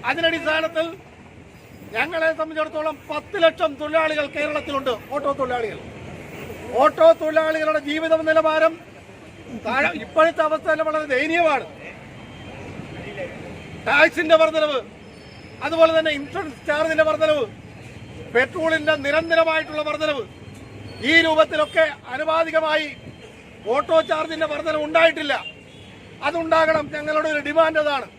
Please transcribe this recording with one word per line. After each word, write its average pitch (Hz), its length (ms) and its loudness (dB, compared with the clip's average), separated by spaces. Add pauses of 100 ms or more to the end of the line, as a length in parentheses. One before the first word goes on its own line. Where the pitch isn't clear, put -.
(100)
അതിനടിസ്ഥാനത്തിൽ 320 760 0 (1080)
ഞങ്ങളെ 320 420 0
സംബന്ധിച്ചിടത്തോളം 311 580 -4 (140)
പത്ത് 302 260 -8 (100)
ലക്ഷം 320 340 2
തൊഴിലാളികൾ 302 560 0
കേരളത്തിലുണ്ട്, 294 560 -2 (220)
ഓട്ടോ 285 260 -2
തൊഴിലാളികൾ. 226 400 -4 (1040)
ഓട്ടോ 320 240 8 (160)
തൊഴിലാളികളുടെ 311 680 2
ജീവിത 320 400 2
നിലവാരം 320 420 4 (920)
താഴെ, 269 240 0 (160)
ഇപ്പോഴത്തെ 320 420 2
അവസ്ഥ 311 220 -2
തന്നെ 311 200 0
വളരെ 302 160 -2 (100)
ദയനീയമാണ്. 311 500 2 (2250)
ടാക്സിന്റെ 320 540 4
വർധനവ്, 302 360 0 (840)
അതുപോലെ 330 300 6
തന്നെ 320 220 2
ഇൻഷുറൻസ് 285 500 -8
ചാർജിന്റെ 311 400 2
വർധനവ്, 302 340 2 (920)
പെട്രോളിന്റെ 311 600 0 (100)
നിരന്തരമായിട്ടുള്ള 320 840 0
വർധനവ്, 302 340 -2 (880)
ഈ 330 40 4 (100)
രൂപത്തിലൊക്കെ 311 600 4 (280)
ആനുപാതികമായി 311 760 0 (880)
ഓട്ടോ 320 220 2 (140)
ചാർജിന്റെ 320 420 -2
വർധനവ് 302 340 -2
ഉണ്ടായിട്ടില്ല. 311 480 2 (920)
അതുണ്ടാകണം, 320 680 2
ഞങ്ങളുടെ 302 400 -2
ഒരു 294 140 0
ഡിമാൻഡ് 320 340 2
അതാണ്. 277 240 -2 (120)